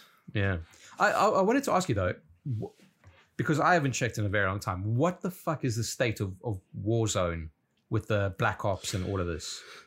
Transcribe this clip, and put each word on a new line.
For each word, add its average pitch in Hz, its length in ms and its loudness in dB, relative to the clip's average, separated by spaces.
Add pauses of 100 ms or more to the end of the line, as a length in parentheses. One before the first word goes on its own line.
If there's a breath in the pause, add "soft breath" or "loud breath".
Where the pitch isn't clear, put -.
(340 loud breath)
Yeah. 98 240 2 (400 loud breath)
I, 202 140 4
I, 185 180 4
I 196 120 4
wanted 247 240 2
to - 80 2
ask 180 160 2
you, 123 60 0
though, 92 180 2 (480)
wh-, - 100 -8 (680 soft breath)
because 143 220 2
I 160 160 6
haven't 139 180 2
checked 113 240 -2
in 107 80 0
a 101 40 0
very 101 180 2
long 98 120 0
time, 98 380 -2
what 175 240 0
the 185 100 -4
fuck - 320 -4
is 123 140 0
the 117 60 -2
state 117 360 -2
of, 95 140 -2 (100)
of 101 160 -4 (260)
Warzone 95 600 0 (420)
with - 200 -2
the 101 280 0
Black 110 280 0
Ops 95 280 -2
and 92 160 -2
all 98 120 0
of 87 60 -2
this? - 340 -6 (260 loud breath)